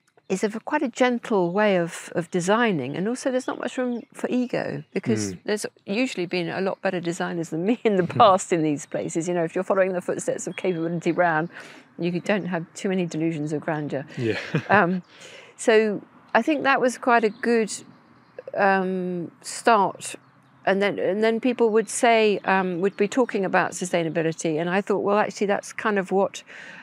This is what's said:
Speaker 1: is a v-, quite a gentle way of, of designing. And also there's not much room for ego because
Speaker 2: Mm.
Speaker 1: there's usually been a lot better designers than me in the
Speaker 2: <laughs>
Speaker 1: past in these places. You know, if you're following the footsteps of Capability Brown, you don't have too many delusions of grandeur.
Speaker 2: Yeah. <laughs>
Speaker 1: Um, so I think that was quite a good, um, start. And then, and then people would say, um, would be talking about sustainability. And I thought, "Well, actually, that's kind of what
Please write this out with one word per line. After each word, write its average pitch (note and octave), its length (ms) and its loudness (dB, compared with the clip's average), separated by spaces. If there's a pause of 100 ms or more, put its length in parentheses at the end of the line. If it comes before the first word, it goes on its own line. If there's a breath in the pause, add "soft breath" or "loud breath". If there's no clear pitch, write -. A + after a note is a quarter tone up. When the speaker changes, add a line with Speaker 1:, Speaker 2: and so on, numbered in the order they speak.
(280)
Speaker 1:
is F#3 160 -2
a G#3+ 40 0
v-, A3 180 -6
quite D4+ 160 -2
a C4+ 60 -2
gentle A#3 600 0
way G#3 260 4
of, E3+ 380 -4
of E3+ 160 -2
designing. F3+ 640 0
And F3+ 140 -2
also B3+ 220 -4
there's B3+ 160 -4
not - 120 -6
much - 200 -6
room B3 240 -4 (100)
for - 160 -6
ego A#3+ 640 -2
because G#3 400 -2
Speaker 2:
Mm. F3 120 -12
Speaker 1:
there's G#3 220 -4 (200)
usually G3 400 -2
been F3 240 -2
a D#3+ 100 -4
lot F#3+ 220 -4
better F#3+ 180 -2
designers F3 480 -4
than D#3+ 160 -4
me A3+ 200 0
in G#3 120 4
the F3+ 100 2
Speaker 2:
<laughs> - 120 -4
Speaker 1:
past G3 340 6
in E3+ 100 2
these D3+ 220 0
places. E3 420 -4
You F3+ 60 -2
know, F3 120 0
if E3 100 -6
you're F#3 100 -2
following F#3+ 300 2
the F3+ 80 -4
footsteps - 440 -4
of E3+ 100 -8
Capability E3+ 560 -2
Brown, E3 360 2 (500 loud breath)
you F3 220 -2
don't G3+ 260 0
have F3 280 -4
too - 160 -4
many F#3 160 0
delusions D#3+ 480 -4
of C#3+ 80 -4
grandeur. D3+ 420 -4 (140)
Speaker 2:
Yeah. A2+ 200 -2 (140)
<laughs> - 160 -2
Speaker 1:
Um, F3+ 340 4 (540 loud breath)
so A3 460 4 (320)
I A3+ 80 6
think C#4+ 220 0
that C4+ 180 4
was A#3+ 160 0
quite A#3 260 4
a G#3+ 60 2
good, A3+ 420 0 (840)
um, F#3 760 0 (100)
start. - 760 0 (500)
And G3 160 2
then, F#3 160 0
and F#3 260 0
then A3+ 160 2
people A#3 300 2
would G#3+ 180 2
say, A3 560 4
um, F#3 380 0
would G3 140 0
be G3+ 120 2
talking A#3 360 0
about F3 280 2
sustainability. E3 880 -2
And E3+ 80 -2
I F#3 140 0
thought, G3+ 160 0
"Well, G3+ 200 2
actually, G#3 280 -2
that's - 260 -2
kind G#3 260 -2
of F#3+ 140 -2
what F#3+ 300 0 (400 loud breath)